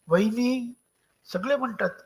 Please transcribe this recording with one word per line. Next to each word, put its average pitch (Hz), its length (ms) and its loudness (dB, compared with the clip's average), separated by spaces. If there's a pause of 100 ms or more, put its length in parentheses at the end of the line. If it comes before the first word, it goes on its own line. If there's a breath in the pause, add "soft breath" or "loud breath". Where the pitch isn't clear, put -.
बहिणी 240 680 2 (580)
सगळे 226 240 0
म्हणतात 208 340 -2 (160)